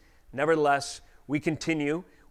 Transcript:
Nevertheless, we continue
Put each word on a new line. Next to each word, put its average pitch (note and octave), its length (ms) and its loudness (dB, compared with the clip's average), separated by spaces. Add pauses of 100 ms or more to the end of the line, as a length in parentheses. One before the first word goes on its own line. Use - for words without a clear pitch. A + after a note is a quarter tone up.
(320)
Nevertheless, C#3+ 680 2 (240)
we C#3+ 140 -2
continue D#3 640 -2 (260)